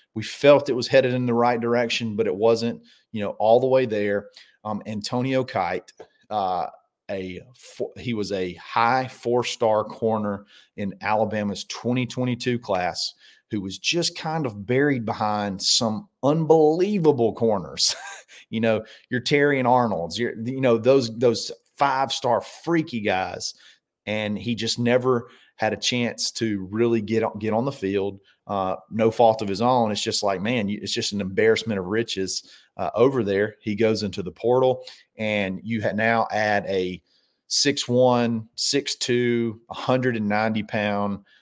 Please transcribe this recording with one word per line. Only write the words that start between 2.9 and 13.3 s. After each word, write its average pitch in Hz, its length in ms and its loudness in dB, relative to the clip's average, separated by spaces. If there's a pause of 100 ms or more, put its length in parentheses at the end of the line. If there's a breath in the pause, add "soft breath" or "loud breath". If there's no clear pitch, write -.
you 110 100 -6
know, 101 100 -4 (100)
all 113 180 6
the 131 80 2
way 131 180 4
there. 104 440 0 (360 loud breath)
Um, 104 220 -6
Antonio 123 560 -2
Kite, 92 500 -4 (380 loud breath)
uh, 95 360 -2 (440)
a 92 300 -8 (160)
fo-, - 400 -10
he 120 180 -6
was 101 160 -4
a 92 240 -4
high 123 540 0
four-star 117 760 0
corner 104 640 -2 (300 soft breath)
in 98 240 -6
Alabama's 104 640 -2
twenty 123 420 -4
twenty-two 123 540 -2
class, 90 540 -4 (360 soft breath)